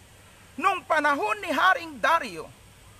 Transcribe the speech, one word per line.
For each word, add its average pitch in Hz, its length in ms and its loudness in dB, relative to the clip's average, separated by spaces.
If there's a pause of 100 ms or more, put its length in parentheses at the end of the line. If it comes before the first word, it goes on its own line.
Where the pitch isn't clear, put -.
(600)
nung 370 240 0
panahon 320 560 0
ni 359 80 -8
Haring 330 480 2
Dario, 240 480 -2 (560)